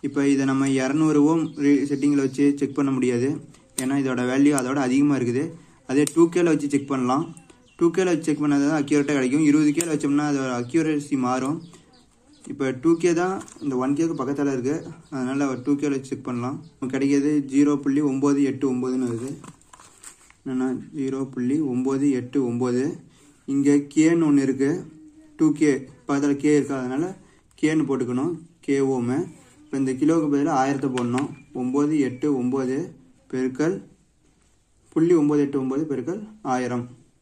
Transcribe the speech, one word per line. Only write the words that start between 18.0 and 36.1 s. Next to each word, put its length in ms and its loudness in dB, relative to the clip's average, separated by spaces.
ஒன்பது 320 2
எட்டு 260 0
ஒன்பதுன்னு 420 -2
வருது. 200 -6
என்னன்னா 300 -2
ஜீரோ 240 -4
புள்ளி 260 0
ஒன்பது 400 0
எட்டு 360 -2
ஒன்பது. 380 0
இங்க 220 2
கேன்னு 340 4
ஒண்ணு 180 4
இருக்கு. 240 0
டூ 140 4
கே 200 4
பக்கத்துல 340 0
கே 200 2
இருக்கு. 240 0
அதனால 260 -4
கேன்னு 280 2
போட்டுக்கணும். 460 -2
கே 140 -2
ஓமு. 280 0
இப்போ 200 -10
இந்த 140 0
கிலோவுக்கு 400 2
பதிலா 260 0
ஆயிரத்தை 320 0
போடணும். 380 -2
ஒன்பது 400 0
எட்டு 180 -6
ஒன்பது 400 -2
பெருக்கல் 460 -2
புள்ளி 220 4
ஒன்பது 280 4
எட்டு 180 -2
ஒன்பது 240 -2
பெருக்கல் 360 -6